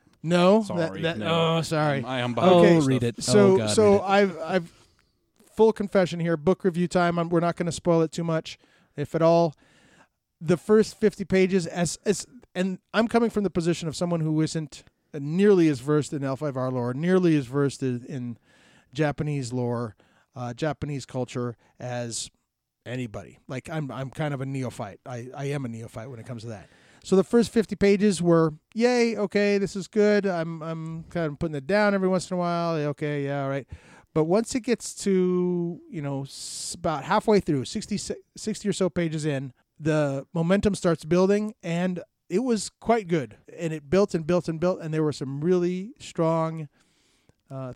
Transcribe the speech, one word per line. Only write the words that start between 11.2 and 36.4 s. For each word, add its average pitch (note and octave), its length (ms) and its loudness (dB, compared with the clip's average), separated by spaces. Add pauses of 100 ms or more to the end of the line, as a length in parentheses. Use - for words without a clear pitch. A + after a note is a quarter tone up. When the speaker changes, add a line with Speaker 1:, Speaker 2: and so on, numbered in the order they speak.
Speaker 1:
pages, F#3 440 2
as, F3 380 -2
as, G#3 200 0 (280)
and F#3 240 -2 (160)
I'm A3 140 2
coming A#3 220 2
from G#3 140 -2
the F3+ 60 -2
position E3+ 380 -2
of C#3+ 80 -6
someone E3+ 240 -2
who D#3 200 0
isn't D#3 420 -4 (320)
nearly E3+ 540 4
as C#3+ 120 0
versed D3+ 320 0
in C#3+ 120 -6
L C3+ 120 -4
five C#3+ 200 -6
R C3 140 -2
lore, B2 240 -4
nearly E3+ 420 2
as C#3 100 0
versed C3+ 360 -2
in, B2 260 -4
in B2 300 -8 (560)
Japanese C#3+ 580 -4
lore, A#2+ 420 -4 (400)
uh, B2 200 -10
Japanese D3 520 -6
culture B2 500 -6 (220)
as B2 500 -10 (580)
anybody. A2 600 -10
Like, C3 240 -10
I'm, D#3 220 -6
I'm C3 180 -10
kind D3+ 240 -6
of B2+ 60 -8
a C3+ 60 -6
neophyte. B2 600 -8
I, B2+ 300 -12
I C#3 100 -8
am C#3+ 180 -6
a A#2+ 40 -8
neophyte A2+ 420 -12
when A2+ 80 -16
it A2 80 -18
comes A#2 160 -12
to A#2 60 -12
that. G2 200 -14 (360)
So - 100 0
the F#3+ 100 6
first A#3 280 2
fifty G3+ 240 -2
pages G3+ 460 4
were, E3 320 4 (200)
"Yay, A#3 420 2
okay, G3+ 420 2
this G3 180 -2
is F#3 100 -6
good. G#3 400 2
I'm, E3 360 -4
I'm D#3+ 420 -8
kind E3+ 220 -4
of D3 120 -6
putting D#3+ 180 -4
it C3+ 120 -8
down G3+ 260 4
every F#3+ 140 2
once F#3 220 0
in F#3 60 -4
a - 40 -2
while. E3+ 340 0
Okay, D3 520 -2
yeah, C#3+ 180 -4
all C#3 60 -4
right." C3+ 160 -6 (480)
But D#3 100 2
once G3 300 0
it C4 60 -2
gets - 340 -4 (100)
to, F3+ 840 0
you F3+ 140 -10
know, C#3 220 -6
s-, - 520 -12